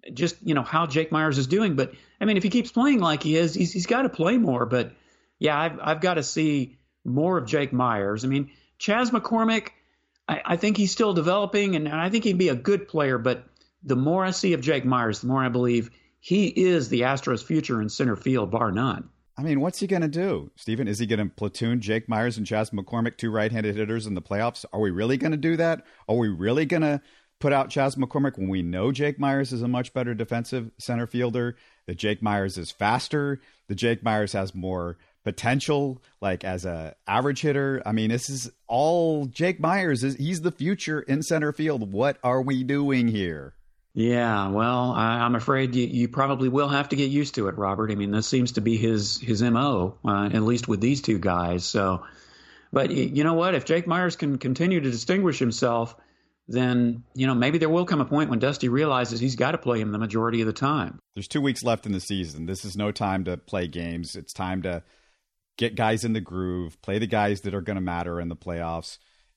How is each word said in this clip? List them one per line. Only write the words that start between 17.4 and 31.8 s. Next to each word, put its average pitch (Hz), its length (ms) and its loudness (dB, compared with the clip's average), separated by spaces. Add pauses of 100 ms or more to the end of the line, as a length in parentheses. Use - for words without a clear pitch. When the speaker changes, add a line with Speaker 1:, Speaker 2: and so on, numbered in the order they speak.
Speaker 1:
future 139 360 -2
in 107 80 -2
center 113 280 0
field, 113 340 0
bar 110 220 0
none. 113 360 -2 (300)
Speaker 2:
I 135 40 -8
mean, 147 180 0
what's 175 180 -2
he 202 80 -2
gonna 170 220 2
do, 151 480 -2
Stephen? 110 320 -4
Is 104 100 -2
he 117 80 -2
gonna 104 200 0
platoon 117 540 -2
Jake 110 280 -2
Myers 113 280 0
and 107 100 -4
Chas 110 240 -2
McCormick, 113 460 -4
two 117 140 -4
right-handed 107 460 0
hitters, 107 300 -2
in 104 80 -4
the 90 80 -4
playoffs? 110 500 -4
Are 101 80 -2
we 104 100 2
really 110 260 0
gonna 156 200 0
do 160 200 0
that? 165 280 0 (240)
Are 107 80 2
we 117 120 2
really 107 380 0
gonna 147 360 0 (360)
put 139 140 2
out 135 180 2
Chas 135 260 0
McCormick 135 420 0
when 95 100 -2
we 95 140 0
know 90 300 0
Jake 143 280 -2
Myers 135 320 0
is 117 100 -2
a 120 60 0
much 123 240 -2
better 123 220 -2
defensive 117 640 -4
center 120 280 -4
fielder, 120 500 -2 (300)